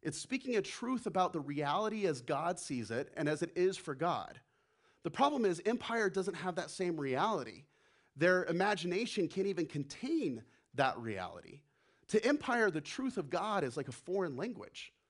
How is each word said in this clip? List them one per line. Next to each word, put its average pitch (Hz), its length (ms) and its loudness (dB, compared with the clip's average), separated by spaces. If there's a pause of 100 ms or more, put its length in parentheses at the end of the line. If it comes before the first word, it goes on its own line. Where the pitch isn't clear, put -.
It's 151 160 -4
speaking 254 380 -4
a 202 40 4
truth - 460 -4
about 180 260 2
the 160 80 -4
reality 151 640 0
as 147 160 0
God 151 380 -2
sees 117 320 -4
it 117 260 -2
and 151 100 0
as 151 140 2
it 170 160 -2
is 185 220 2
for 147 160 -8
God. 139 440 -2 (640)
The 175 80 -4
problem 262 360 4
is 170 180 2
empire 226 460 2
doesn't 180 240 -2
have 175 220 -4
that 175 140 -4
same 175 300 -2
reality. 135 640 0 (500)
Their 180 300 6
imagination 180 840 0
can't 190 180 0
even 180 180 0
contain 156 800 -2 (300)
that 127 240 2
reality. 95 640 -8 (460)
To 214 140 4
empire, 240 480 4
the 156 120 -2
truth 262 340 -4
of 147 140 -4
God 190 340 0
is 123 140 -4
like 139 100 -4
a 127 40 -8
foreign 175 440 -2
language. 180 560 -8 (180)